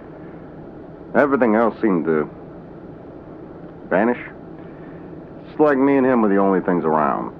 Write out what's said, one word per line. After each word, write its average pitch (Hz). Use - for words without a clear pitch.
everything 127
else 113
seemed 92
to 78
vanish. 110
It's -
like 147
me 139
and 131
him 127
were 110
the 98
only 98
things 87
around. 71